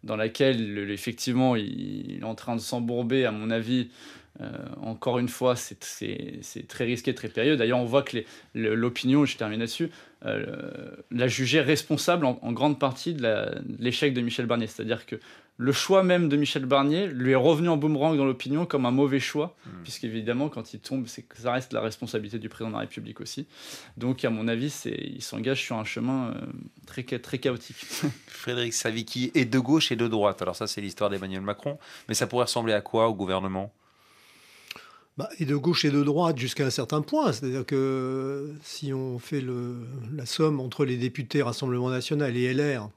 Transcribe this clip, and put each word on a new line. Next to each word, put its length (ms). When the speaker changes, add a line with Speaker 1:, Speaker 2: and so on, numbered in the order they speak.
Speaker 1:
dans 120
laquelle, 580
le, 160
effectivement, 640
il, 540
il 100
est 40
en 100
train 220
de 40
s'embourber, 640
à 80
mon 180
avis. 380
Euh, 100
encore 380
une 80
fois, 260
c'est, 300
c'est, 580
c'est 240
très 180
risqué, 300
très 140
périlleux. 280
D'ailleurs, 220
on 60
voit 180
que 140
les, 100
le, 200
l'opinion, 500
je 120
termine 240
là-dessus, 300
euh, 180
l'a 160
jugé 320
responsable 680
en, 160
en 100
grande 280
partie 340
de 80
la, 240
de 180
l'échec 340
de 80
Michel 260
Barnier. 200
C'est-à-dire 400
que 100
le 140
choix 320
même 260
de 80
Michel 300
Barnier 400
lui 240
est 60
revenu 320
en 80
boomerang 400
dans 80
l'opinion 420
comme 200
un 40
mauvais 300
choix, 340
Speaker 2:
Hmm. 200
Speaker 1:
puisqu'évidemment, 640
quand 260
il 60
tombe, 260
c'est 160
que 160
ça 140
reste 200
la 80
responsabilité 600
du 80
président 220
de 40
la 60
République 400
aussi. 260
Donc, 280
à 60
mon 180
avis, 220
c'est, 280
il 80
s'engage 400
sur 140
un 80
chemin, 500
euh, 60
très 200
cha-, 120
très 180
chaotique. 380
<laughs> 500
Speaker 2:
Frédéric 460
Savicki 640
est 80
de 160
gauche 320
et 40
de 120
droite. 340
Alors 140
ça, 100
c'est 140
l'histoire 280
d'Emmanuel 340
Macron. 360
Mais 60
ça 120
pourrait 200
ressembler 260
à 80
quoi 260
au 80
gouvernement ? 580
Speaker 3:
Bah, 120
et 60
de 100
gauche 300
et 80
de 100
droite 360
jusqu'à 280
un 40
certain 300
point. 300
C'est-à-dire 340
que 880
si 280
on 280
fait 200
le, 360
la 140
somme 320
entre 260
les 120
députés 460
Rassemblement 460
National 480
et 100
L 340
R 160